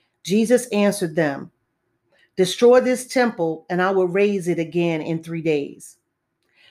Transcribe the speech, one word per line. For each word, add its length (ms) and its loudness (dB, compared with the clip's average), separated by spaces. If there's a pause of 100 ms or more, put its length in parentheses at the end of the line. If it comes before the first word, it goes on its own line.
(220)
Jesus 460 2
answered 460 -2
them, 360 -2 (840)
"Destroy 440 4
this 260 -2
temple, 640 -2
and 140 0
I 80 2
will 180 2
raise 400 0
it 100 -2
again 440 -2
in 200 -6
three 200 -10
days." 560 -4 (720)